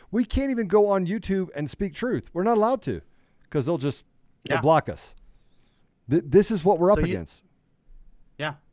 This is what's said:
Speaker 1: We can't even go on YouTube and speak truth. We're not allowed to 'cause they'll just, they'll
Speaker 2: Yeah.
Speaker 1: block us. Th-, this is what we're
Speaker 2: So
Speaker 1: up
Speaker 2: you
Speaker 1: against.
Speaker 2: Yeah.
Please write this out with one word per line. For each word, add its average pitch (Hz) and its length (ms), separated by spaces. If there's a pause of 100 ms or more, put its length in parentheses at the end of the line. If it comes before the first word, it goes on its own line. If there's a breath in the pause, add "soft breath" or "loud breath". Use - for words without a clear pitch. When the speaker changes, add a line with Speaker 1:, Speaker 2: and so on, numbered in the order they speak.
(100)
Speaker 1:
We 233 140
can't 269 260
even 233 180
go 208 200
on 196 180
YouTube 190 480
and 147 160
speak 190 240
truth. - 380
We're 170 100
not 233 140
allowed 220 260
to 92 200 (460)
'cause 143 160
they'll 160 140
just, 135 260 (400)
they'll 147 120
Speaker 2:
Yeah. 165 60
Speaker 1:
block 156 260
us. - 260 (960)
Th-, 165 160
this 190 240
is 190 140
what 185 140
we're 175 100
Speaker 2:
So 202 60
Speaker 1:
up 196 60
Speaker 2:
you 151 40
Speaker 1:
against. - 380 (960)
Speaker 2:
Yeah. 143 160 (180)